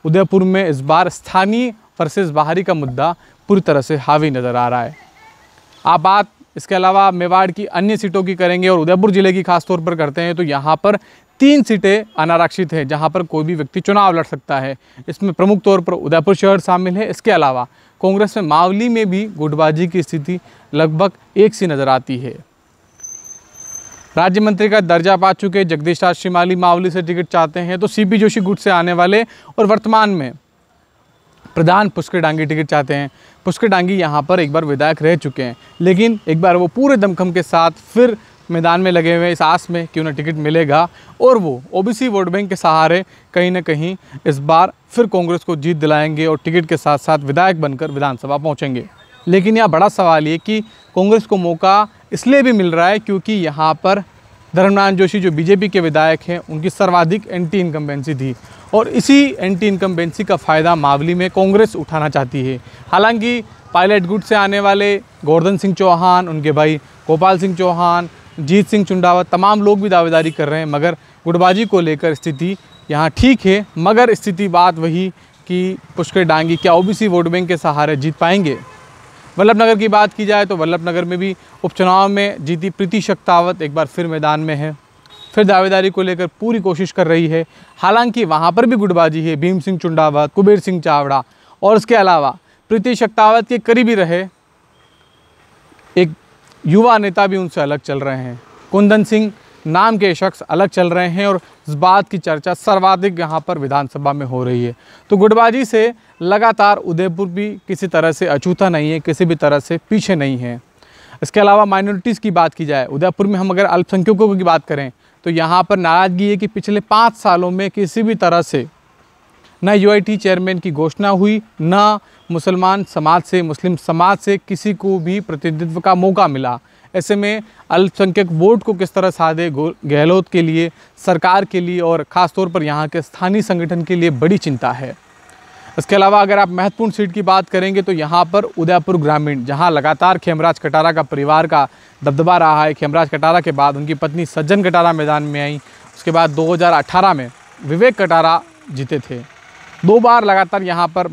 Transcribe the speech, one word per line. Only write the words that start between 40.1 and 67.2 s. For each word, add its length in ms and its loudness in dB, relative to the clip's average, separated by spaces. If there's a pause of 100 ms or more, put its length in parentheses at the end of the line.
टिकट 200 -6
मिलेगा 540 0 (320)
और 160 6
वो 240 -4 (120)
ओबीसी 340 -2
वोट 220 -2
बैंक 200 -4
के 60 -6
सहारे 500 2 (280)
कहीं 180 0
ना 100 -4
कहीं 340 -4 (300)
इस 140 -2
बार 340 2 (160)
फिर 160 0
कांग्रेस 380 -2
को 120 -4
जीत 220 -4
दिलाएंगे 480 0
और 200 0
टिकट 200 -2
के 120 -2
साथ 200 0
साथ 220 0
विधायक 420 0
बनकर 300 -6
विधानसभा 460 -4
पहुँचेंगे। 480 -6 (420)
लेकिन 300 2
यहाँ 120 4
बड़ा 200 2
सवाल 380 2
ये 100 -2
कि 240 -4 (340)
कांग्रेस 300 2
को 120 -2
मौका 500 0 (240)
इसलिए 300 2
भी 100 2
मिल 200 2
रहा 160 2
है 120 2
क्योंकि 340 -4
यहाँ 400 -2
पर 300 -2 (520)
धर्मनारायण 400 2
जोशी 240 0
जो 120 0
बीजेपी 380 0
के 100 0
विधायक 480 2
हैं, 220 -8
उनकी 200 -6
सर्वाधिक 580 0
एंटी 320 -4
इनकम्बेंसी 560 -6
थी 200 -6 (380)
और 140 2
इसी 520 2
एंटी 280 -2
इनकम्बेंसी 560 -4
का 120 0
फ़ायदा 400 2
मावली 380 0
में 160 -2
कांग्रेस 460 2
उठाना 340 -4
चाहती 360 -4
है। 160 -6 (300)
हालांकि 520 0 (300)
पायलट 300 2
गुट 200 -4
से 120 -2
आने 240 0
वाले 380 2 (280)
गोवर्धन 320 2
सिंह 160 -2
चौहान, 560 2
उनके 220 -2
भाई 260 2
गोपाल 640 0